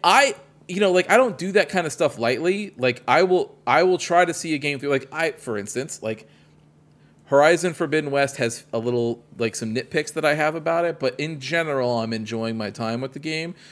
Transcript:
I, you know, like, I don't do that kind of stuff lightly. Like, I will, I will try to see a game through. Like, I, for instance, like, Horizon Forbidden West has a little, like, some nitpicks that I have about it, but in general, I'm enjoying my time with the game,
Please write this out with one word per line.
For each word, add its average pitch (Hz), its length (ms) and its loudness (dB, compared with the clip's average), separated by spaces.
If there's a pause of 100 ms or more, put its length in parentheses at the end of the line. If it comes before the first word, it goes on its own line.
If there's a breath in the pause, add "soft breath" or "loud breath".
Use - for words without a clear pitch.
I, 247 320 6 (340)
you 185 100 -4
know, 196 140 4
like, 180 180 4
I 214 60 6
don't 233 200 2
do 190 140 -6
that 185 180 2
kind 180 160 -2
of 147 60 -6
stuff 147 260 0
lightly. 165 600 -2
Like, 123 300 -2
I 147 160 6
will, 180 320 2 (120)
I 147 160 6
will 185 140 4
try 180 260 4
to 170 100 0
see 160 200 -6
a 147 40 -2
game 143 220 -4
through. 143 100 -6
Like, 135 220 0
I, 160 200 -2
for 110 260 -8
instance, 117 440 -8
like, - 260 -8 (960 soft breath)
Horizon 160 480 4
Forbidden 151 360 -2
West 139 280 0
has 117 340 -4
a 117 80 -2
little, 117 440 -2 (140)
like, 113 180 -2
some 110 200 -6
nitpicks 151 380 -4
that 156 120 -6
I 151 100 2
have 156 200 0
about 165 300 -2
it, 165 140 -4
but 135 200 -2
in 156 200 -6
general, 135 600 -2
I'm 113 140 -4
enjoying 113 440 -4
my 107 140 -6
time 117 300 -6
with 135 120 -8
the 147 60 -12
game, 160 340 -6 (180 loud breath)